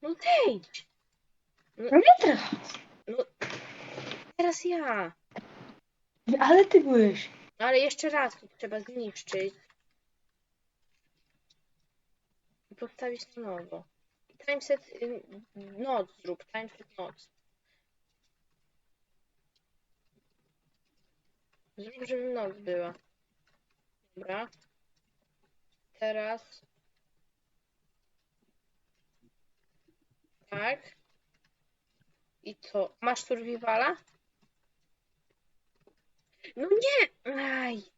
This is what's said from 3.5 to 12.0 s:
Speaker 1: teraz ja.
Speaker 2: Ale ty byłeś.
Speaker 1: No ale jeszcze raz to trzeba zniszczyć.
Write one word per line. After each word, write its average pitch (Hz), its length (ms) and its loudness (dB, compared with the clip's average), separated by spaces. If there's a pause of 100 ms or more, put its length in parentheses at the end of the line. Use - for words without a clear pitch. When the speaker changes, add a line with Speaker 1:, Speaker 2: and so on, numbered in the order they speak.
Speaker 1:
teraz 339 280 0
ja. 262 480 -4 (1300)
Speaker 2:
Ale 330 240 10
ty 381 160 8
byłeś. 233 500 4 (280)
Speaker 1:
No 220 80 0
ale 262 120 4
jeszcze 285 320 0
raz 285 300 -2
to 208 60 -20 (100)
trzeba 214 240 -10
zniszczyć. 202 760 -8 (3250)